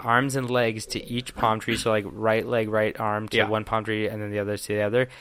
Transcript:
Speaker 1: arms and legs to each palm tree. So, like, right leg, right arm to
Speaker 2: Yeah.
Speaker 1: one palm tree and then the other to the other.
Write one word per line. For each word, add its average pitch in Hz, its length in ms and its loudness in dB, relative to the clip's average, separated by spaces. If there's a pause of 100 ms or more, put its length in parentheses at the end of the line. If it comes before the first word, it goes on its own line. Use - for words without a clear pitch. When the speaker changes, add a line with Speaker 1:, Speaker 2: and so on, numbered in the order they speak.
Speaker 1:
arms 127 320 2
and 127 120 -2
legs 113 380 0
to - 180 -6
each 123 300 -6
palm 110 240 2
tree. 113 180 -2
So, 113 140 0
like, 107 160 2
right 110 400 0
leg, 117 220 0
right 107 320 0
arm 107 300 -2
to 117 80 0
Speaker 2:
Yeah. 107 100 4
Speaker 1:
one 110 160 0
palm 110 200 0
tree 107 220 -2
and 104 160 -4
then 104 80 -6
the 104 80 -2
other 101 180 -2
to - 120 -10
the 104 140 0
other. 120 260 2 (120)